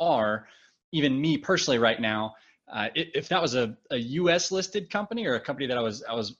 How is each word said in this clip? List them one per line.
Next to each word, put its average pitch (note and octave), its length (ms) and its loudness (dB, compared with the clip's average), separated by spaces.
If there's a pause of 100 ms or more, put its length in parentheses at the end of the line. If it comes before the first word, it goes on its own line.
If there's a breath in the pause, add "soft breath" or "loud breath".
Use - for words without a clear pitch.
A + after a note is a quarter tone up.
are, A2 460 2 (460 soft breath)
even C#3 260 2
me D3+ 180 2
personally D#3 400 2
right A2+ 220 4
now, A2 340 -2 (380 soft breath)
uh, G#2+ 240 -4
i-, E3 180 -4
if - 140 -4
that F3 140 2
was B2+ 140 0
a, A2+ 200 0 (160)
a C3 60 -2
U C#3+ 320 0
S F3 240 2
listed F#3+ 360 -4
company G#3 360 -4
or B2+ 100 2
a A2 40 0
company C3+ 280 -4
that B2 100 0
I A#2+ 40 0
was, A2 280 -2
I A#2 40 -6
was A2 260 -6